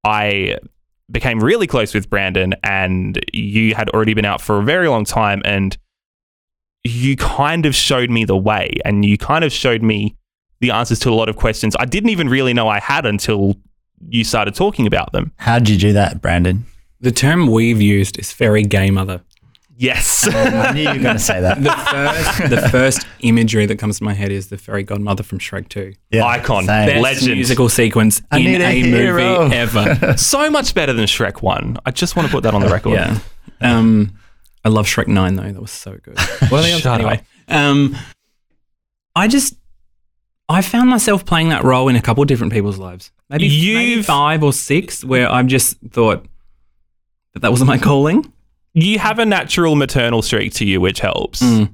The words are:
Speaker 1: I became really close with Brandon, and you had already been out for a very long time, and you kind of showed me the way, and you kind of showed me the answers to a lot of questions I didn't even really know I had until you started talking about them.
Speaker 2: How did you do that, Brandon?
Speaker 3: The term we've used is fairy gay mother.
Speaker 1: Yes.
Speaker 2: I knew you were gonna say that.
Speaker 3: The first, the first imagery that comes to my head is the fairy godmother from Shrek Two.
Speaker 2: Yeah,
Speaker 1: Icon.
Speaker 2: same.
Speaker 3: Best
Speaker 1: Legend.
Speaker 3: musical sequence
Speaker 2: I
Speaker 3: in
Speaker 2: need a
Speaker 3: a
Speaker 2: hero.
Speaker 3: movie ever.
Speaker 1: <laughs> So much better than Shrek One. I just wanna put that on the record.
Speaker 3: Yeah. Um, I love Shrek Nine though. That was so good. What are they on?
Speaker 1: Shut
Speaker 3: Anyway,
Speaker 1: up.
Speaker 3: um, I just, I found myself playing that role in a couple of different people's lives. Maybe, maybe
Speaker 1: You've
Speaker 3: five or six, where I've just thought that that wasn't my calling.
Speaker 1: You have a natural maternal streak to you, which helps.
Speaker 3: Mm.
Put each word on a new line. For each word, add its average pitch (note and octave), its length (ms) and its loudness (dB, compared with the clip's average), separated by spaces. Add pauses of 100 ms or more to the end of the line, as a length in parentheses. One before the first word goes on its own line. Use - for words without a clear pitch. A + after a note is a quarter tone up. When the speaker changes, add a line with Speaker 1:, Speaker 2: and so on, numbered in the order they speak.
Speaker 1:
I G#2 540 -2 (560)
became A2+ 260 -2
really E3+ 300 2
close A2+ 260 -2
with G2+ 160 -4
Brandon, F#2+ 440 -2 (100)
and F#2+ 560 -2 (120)
you A2 440 0
had A2 140 -4
already A2 240 0
been G#2+ 100 0
out G2+ 160 -2
for G#2+ 180 -2
a G#2 60 0
very E3 240 0
long A2+ 160 0
time, G2+ 400 -2
and G2 320 -2 (1040)
you B2 340 -2
kind D#3 500 -2
of C3 100 0
showed B2 340 0
me A2+ 140 2
the G2 120 0
way, G2+ 480 -2
and - 200 2
you G3+ 120 4
kind D#3+ 280 -2
of C#3 80 -2
showed A#2 300 -2
me G#2 340 0 (440)
the B2 120 0
answers A2+ 280 0
to B2+ 100 0
a A2+ 40 2
lot A2 140 2
of G#2+ 60 -4
questions A2 460 -2
I B2 60 0
didn't G#3 240 -2
even E3+ 180 -2
really C3 260 0
know A2+ 140 2
I G#2 100 0
had C#3 260 -2
until G2+ 520 0 (520)
you A2+ 160 -2
started G#2 300 -2
talking F#3 320 0
about - 260 -2
them. - 240 -4
Speaker 2:
How A#2+ 220 0
did A2+ 120 4
you G2+ 80 4
do G#2 140 4
that, G2+ 300 0
Brandon? F2+ 420 0 (360)
Speaker 3:
The B2 100 0
term D3+ 380 2
we've A2+ 320 2
used G2+ 380 2
is - 140 -12
fairy G#2+ 300 2
gay G2 280 2
mother. F#2+ 320 -2 (600)
Speaker 1:
Yes. - 500 0
Speaker 2:
I C4 400 0
knew D3+ 100 -2
you D4 80 0
were - 80 -4
gonna A3+ 200 0
say G#3 220 -2
that. F3+ 220 0
Speaker 3:
The D#4+ 80 2
first, D3+ 800 -2
the - 180 2
first B2+ 380 2 (140)
imagery A2+ 460 2
that G#2 120 -2
comes G#2+ 200 -4
to G#2+ 60 -8
my G#2 100 -2
head G2 160 -4
is G2 180 -6
the G2+ 100 -12
fairy G2 260 -6
godmother G2+ 400 -4
from F#2+ 160 -10
Shrek - 280 -10
Two. G2 260 -12 (160)
Speaker 2:
Yeah, A2+ 140 2
Speaker 1:
Icon. A#2 420 0
Speaker 2:
same. G#2+ 200 2
Speaker 3:
Best C#3+ 160 2
Speaker 1:
Legend. B2+ 320 0
Speaker 3:
musical B2 340 2
sequence A2 600 2
Speaker 2:
I - 80 0
Speaker 3:
in - 60 2
Speaker 2:
need F3+ 160 2
a F3 60 2
Speaker 3:
a - 40 0
Speaker 2:
hero. G#3 720 2
Speaker 3:
movie C3+ 120 2
ever. A#2 600 0
Speaker 1:
<laughs> - 0 -
So D4 340 0
much D4 240 -2
better C#3+ 180 0
than A2+ 140 0
Shrek G2+ 360 -2
One. A2+ 420 -4
I C3 60 -2
just - 260 -4
wanna D#3+ 120 0
put C3 160 -2
that A2 100 2
on G2+ 60 2
the G2 80 2
record. G2+ 240 0
Speaker 3:
Yeah. G#2+ 260 -2 (420)
Um, A2+ 520 2 (520)
I A2 40 2
love G#2+ 180 2
Shrek - 220 -2
Nine F#2+ 280 2
though. G2 140 -8
That F#2+ 100 -12
was G#2 120 -16
so - 300 -18
good. - 160 -12 (300)
What - 120 2
are - 20 2
they E3+ 100 2
on? E3 80 -2
Speaker 1:
Shut A#2+ 200 0
Speaker 3:
Anyway, G#2+ 220 -2 (260)
Speaker 1:
up. E3 80 -2
Speaker 3:
um, C#3+ 400 2 (1200)
I F#3+ 120 2
just, C4+ 260 0 (960)
I F3+ 140 2
found A#3+ 280 2
myself G#3 360 0
playing E3 240 2
that D3 140 0
role B2+ 240 4
in B2 80 4
a A2+ 60 2
couple A#2+ 200 0
of C#3 60 2
different A#2 240 0
people's G2+ 260 -2
lives. F2+ 320 -18 (200)
Maybe, D3+ 180 0
maybe C#3+ 80 2
Speaker 1:
You've A3 500 0
Speaker 3:
five D3 380 0
or C#3 80 2
six, - 520 -4
where B2+ 260 0
I've B2+ 180 2
just - 280 0 (140)
thought A2 340 0 (1120)
that - 60 -12
that A2+ 100 2
wasn't B2+ 180 4
my C3+ 100 4
calling. D3 520 2 (440)
Speaker 1:
You F#3+ 260 2
have G#3+ 180 -2
a A#3 80 2
natural E3+ 500 0
maternal A#2 460 0
streak G2+ 320 -2
to A2+ 100 -4
you, F#2+ 160 2
which F#2+ 200 0
helps. - 420 -4
Speaker 3:
Mm. A2+ 320 2